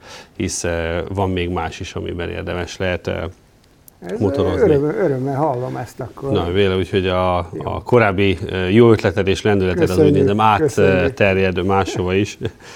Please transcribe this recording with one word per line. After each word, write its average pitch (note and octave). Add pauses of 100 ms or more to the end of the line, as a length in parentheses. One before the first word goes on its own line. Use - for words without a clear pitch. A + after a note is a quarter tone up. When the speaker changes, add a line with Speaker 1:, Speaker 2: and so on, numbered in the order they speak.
(360)
Speaker 1:
hisz, -
eh, E2+ (120)
van F#2+
még F2
más E2
is, -
amiben F2
érdemes F2
lehet, F2+
eh, F2+ (760)
Speaker 2:
Ez G#3+
Speaker 1:
motorozni. -
Speaker 2:
öröm-, C#3+
örömmel C#3
hallom C3
ezt B2+
akkor. C3+
Speaker 1:
Na, E2+
Béla, F#2+
úgyhogy F#2
a, F2+
Speaker 2:
Jó. D2+
Speaker 1:
a F2+
korábbi, G2 (120)
eh, F#2
jó A#2
ötleted G2+
és F#2+
lendületed F#2+
az D3+
úgy -
Speaker 2:
Köszönjük, C#3+
Speaker 1:
nézem G#2+
Speaker 2:
köszönjük. G2+
Speaker 1:
átterjed F#2+
máshova F#2+
is. G2+ (380)